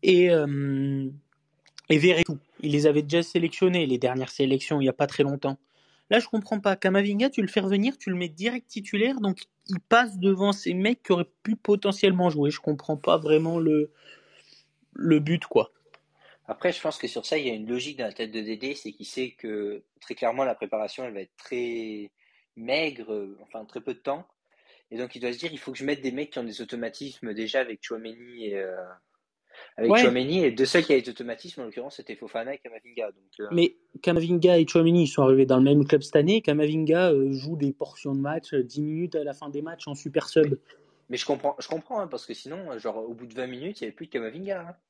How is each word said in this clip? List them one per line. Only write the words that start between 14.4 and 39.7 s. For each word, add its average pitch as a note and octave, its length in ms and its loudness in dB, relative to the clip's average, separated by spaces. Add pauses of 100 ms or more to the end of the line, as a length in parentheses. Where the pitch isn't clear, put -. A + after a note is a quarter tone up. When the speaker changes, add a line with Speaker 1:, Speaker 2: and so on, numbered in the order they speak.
Speaker 1:
le D#3 260 4
but, D#3+ 260 -2
quoi. - 260 0 (760)
Speaker 2:
Après, D#3+ 280 -4
je - 80 -10
pense D#3 160 -4
que - 100 -8
sur A2+ 180 -10
ça, D#3 120 -2
il C#3+ 100 -4
y - 20 -2
a A#2 40 -4
une G#2+ 160 -10
logique C3 280 -6
dans B2 80 -6
la G#2 60 -6
tête A2 200 -10
de A2 100 -8
Dédé, A2 340 -8
c'est A2 160 -14
qu'il G2+ 140 -18
sait B2+ 260 -8
que, G#2 540 -8 (160)
très - 140 -14
clairement, B2 280 -2
la B2 120 -2
préparation, G#2+ 500 -6
elle A#2 80 -10
va G2 80 -10
être - 160 -18
très A2+ 760 -8 (460)
maigre, B2 560 -4
euh, G2+ 300 -10
enfin, A2 200 -16
très A#2 160 -14
peu A#2+ 140 -8
de - 60 -12
temps. D3 280 -8 (680)
Et A2+ 40 -10
donc, B2 180 -10
il A#2+ 60 -14
doit B2 100 -4
se A#2+ 60 -10
dire, « E3 160 -8
Il C#3 60 -14
faut - 120 -12
que B2+ 60 -12
je C3+ 80 -10
mette C#3+ 160 -4
des C3+ 100 -4
mecs C#3+ 200 -8
qui - 80 -10
ont A#2+ 40 -6
des A2+ 180 -10
automatismes A#2 720 -10
déjà A2 280 -4
avec A#2 180 -8
Tchouaméni A#2 680 -12
et, G2+ 100 -6
euh, F#2+ 180 -6 (1000)
avec A2+ 120 2
Speaker 1:
Ouais. A3 120 8
Speaker 2:
Tchouaméni, C#3+ 420 2
et C3+ 80 4
deux A#2+ 140 2
seuls E3+ 180 2
qui D#3+ 80 0
avaient C3 100 4
des B2 80 -12
automatismes, A#2+ 520 -14
en - 20 -10
l'occurrence, A#2+ 320 -12
c'était - 220 -16
Fofana A#2+ 380 -8
et - 20 -18
Kamavinga. » A#2 560 -10
Donc, F#2+ 100 -20 (160)
euh, G#2 140 -8
Speaker 1:
Mais F3 240 2 (240)
Kamavinga E3+ 560 4
et D#3+ 80 6
Tchouaméni, E3+ 380 6
ils D3 40 2
sont C#3+ 140 0
arrivés C3+ 240 8
dans C3 100 4
le B2+ 80 8
même C#3+ 220 6
club C#3+ 160 4
cette - 160 0
année. F#3 240 4
Kamavinga, D#3 680 2
euh, C3+ 200 2
joue C#3 240 -6
des C#3+ 160 -2
portions - 420 -8
de C#3 60 -2
match, D3+ 340 -6
euh, C3 120 0
dix B2+ 160 -8
minutes D#3 340 -4
à D3+ 80 -2
la C#3+ 100 -6
fin D3 140 -14
des C#3+ 140 -8
matchs E3 260 -12